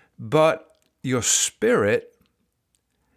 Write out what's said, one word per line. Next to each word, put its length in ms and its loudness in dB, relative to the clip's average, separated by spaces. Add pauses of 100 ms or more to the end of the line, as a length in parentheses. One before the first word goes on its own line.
(220)
But 540 0 (260)
your 200 -2
spirit, 920 0 (1040)